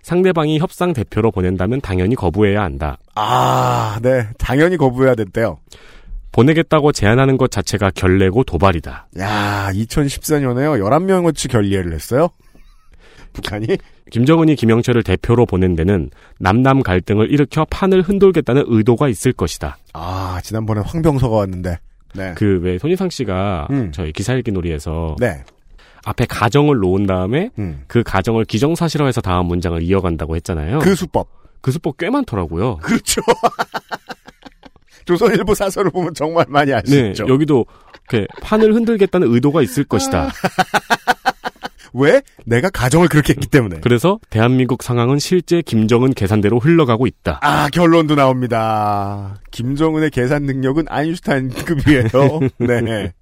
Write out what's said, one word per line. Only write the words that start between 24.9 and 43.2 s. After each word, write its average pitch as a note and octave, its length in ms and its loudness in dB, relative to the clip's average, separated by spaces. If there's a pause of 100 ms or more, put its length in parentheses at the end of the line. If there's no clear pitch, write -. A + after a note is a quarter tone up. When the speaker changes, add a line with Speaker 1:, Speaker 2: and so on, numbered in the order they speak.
Speaker 2:
네. F#2 240 -4 (640)
Speaker 1:
앞에 A2 220 -2
가정을 C#3+ 520 2
놓은 F#2+ 280 2
다음에 G2+ 520 -2
Speaker 2:
음. D#2+ 300 -8
Speaker 1:
그 A#2 160 0
가정을 A2+ 400 0
기정사실화해서 C#3+ 800 -2
다음 F2+ 240 0
문장을 E2+ 360 -2
이어간다고 E2+ 540 -2
했잖아요. F2 420 -4
Speaker 2:
그 F3+ 160 2
수법. C#3 320 -4 (340)
Speaker 1:
그 C3 120 -2
수법 - 240 -6
꽤 E3+ 120 -6
많더라고요. G2+ 680 -4
Speaker 2:
그렇죠. - 460 -2
<laughs> - 760 -4 (1080)
조선일보 F#3 500 2
사설을 G3 360 -2
보면 F3 240 -4
정말 D#3+ 340 -2
많이 C#3+ 240 0
Speaker 1:
네, A#2 60 0
Speaker 2:
아시죠? G#2+ 500 0
Speaker 1:
여기도 C#3 360 2 (460)
이렇게 - 160 0 (160)
판을 G#3+ 320 4
흔들겠다는 F#3+ 580 2
의도가 C#3+ 300 2
있을 C#3 220 -2
것이다. - 500 -2
Speaker 2:
<laughs> - 1600 -4
왜? D#3 280 4 (240)
내가 A#2+ 240 0
가정을 D#3 400 2
그렇게 D3+ 240 2